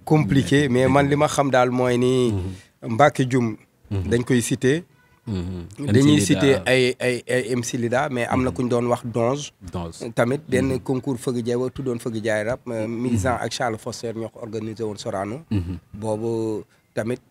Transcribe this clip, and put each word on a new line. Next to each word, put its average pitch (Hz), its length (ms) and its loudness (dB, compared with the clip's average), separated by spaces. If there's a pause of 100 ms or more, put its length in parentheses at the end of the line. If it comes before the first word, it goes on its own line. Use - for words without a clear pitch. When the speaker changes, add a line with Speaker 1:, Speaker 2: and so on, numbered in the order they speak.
Speaker 1:
compliqué, 143 640 4
Speaker 2:
Mhm. 120 40 0
Speaker 1:
mais 131 160 4
man 139 200 4
li 143 80 2
ma 151 100 4
xam 143 240 0
daal 123 200 4
mooy 123 280 2
ni 127 340 2
Speaker 2:
Mhm. 95 640 -8
Speaker 1:
Mbacké 143 320 4
Dioum 120 300 0 (340)
Speaker 2:
Mhm. 98 180 -2
Speaker 1:
dañ 117 160 2
koy 123 160 2
cité. 135 440 0 (420)
Speaker 2:
Mhm. 92 600 -6
Speaker 1:
Dañuy 139 280 6
Speaker 2:
M 147 60 4
C - 140 2
Lida. - 60 2
Speaker 1:
cité 135 240 4
ay, 127 360 4
ay, 123 280 -2
ay 123 240 0
M 123 120 0
C 127 120 -6
Lida, 120 320 0
mais 123 180 -2
am 123 180 0
na 127 60 0
Speaker 2:
Mhm. 127 60 -6
Speaker 1:
ku 131 60 -2
ñu 123 60 0
doon 120 180 0
wax 120 180 0
Donge. 123 460 -2 (220)
Speaker 2:
Donge. 87 420 -8
Speaker 1:
Tamit 131 340 0
benn 127 180 0
Speaker 2:
Mhm. 131 140 -2
Speaker 1:
concours 127 380 -4
Fëgg 123 260 -4
Jaay, 120 300 -2
tuddoon 127 240 -6
Fëgg 110 260 -6
Jaay 107 200 0
rap, 123 240 -4
euh, 113 180 -4
Speaker 2:
Mhm. 117 160 -6
Speaker 1:
Misan 120 380 0
ak 113 120 -4
Charles 117 280 -4
Foster 113 340 -8
ñoo 113 160 -8
ko - 120 -20
organisé 110 420 -8
woon 104 120 -6
Sorano. 104 540 -6
Speaker 2:
Mhm. 92 280 -2 (140)
Speaker 1:
Boobu 110 720 -4 (300)
tamit 117 260 -4 (100)